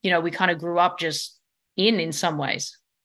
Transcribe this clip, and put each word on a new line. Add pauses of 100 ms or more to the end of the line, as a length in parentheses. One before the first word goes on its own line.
you
know,
we
kind
of
grew
up
just (380)
in,
in
some
ways. (260)